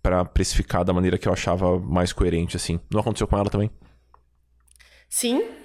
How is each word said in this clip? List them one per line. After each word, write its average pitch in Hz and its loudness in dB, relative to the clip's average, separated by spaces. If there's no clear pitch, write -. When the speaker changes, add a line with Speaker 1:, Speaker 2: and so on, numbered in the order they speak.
Speaker 1:
pra 90 2
precificar - 0
da 92 2
maneira 90 2
que - -2
eu 92 2
achava 90 0
mais 90 0
coerente, 85 0
assim. 85 -4
Não 104 0
aconteceu 107 -2
com 104 2
ela 101 0
também? 107 0
Speaker 2:
Sim, 254 0